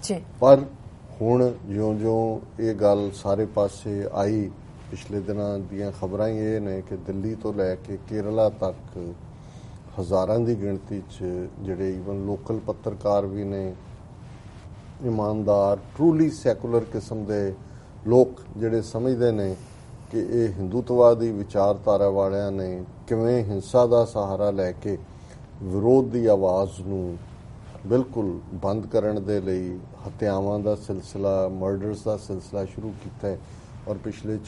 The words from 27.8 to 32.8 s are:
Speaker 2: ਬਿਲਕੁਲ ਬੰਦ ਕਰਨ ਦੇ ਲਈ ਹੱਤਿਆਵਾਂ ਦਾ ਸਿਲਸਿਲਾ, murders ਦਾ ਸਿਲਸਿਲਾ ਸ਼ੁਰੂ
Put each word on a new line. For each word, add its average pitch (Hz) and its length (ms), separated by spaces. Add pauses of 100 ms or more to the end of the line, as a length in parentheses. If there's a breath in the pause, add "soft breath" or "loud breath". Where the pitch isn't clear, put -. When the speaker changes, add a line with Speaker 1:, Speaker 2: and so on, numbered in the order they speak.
Speaker 2:
ਬਿਲਕੁਲ 110 540 (140)
ਬੰਦ 98 320
ਕਰਨ 107 380
ਦੇ 104 160
ਲਈ 92 380 (280)
ਹੱਤਿਆਵਾਂ 101 540
ਦਾ 104 160
ਸਿਲਸਿਲਾ, 98 720
murders 98 540
ਦਾ 107 140
ਸਿਲਸਿਲਾ 98 480
ਸ਼ੁਰੂ 104 300 (100)